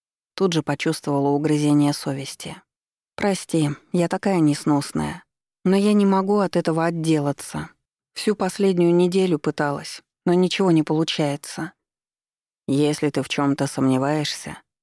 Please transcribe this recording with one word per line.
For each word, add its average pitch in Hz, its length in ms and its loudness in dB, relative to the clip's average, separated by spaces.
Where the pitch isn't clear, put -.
тут 190 200 0
же 156 80 2
почувствовала 143 680 -2
угрызение 147 640 2
совести. 139 640 -8
«Прости, 170 540 -2
я 170 160 0
такая 190 320 0
несносная. 147 840 0
Но 185 80 4
я 208 200 4
не 202 120 4
могу 196 320 2
от 190 160 0
этого 165 300 0
отделаться. 156 840 -2
Всю 214 220 -2
последнюю 185 580 2
неделю 180 460 2
пыталась, 147 600 -4
но 175 80 2
ничего 180 380 2
не 156 140 4
получается». 156 880 -4
«Если 147 420 0
ты 135 120 -2
в - 60 -10
чём-то 139 380 0
сомневаешься, 139 920 -2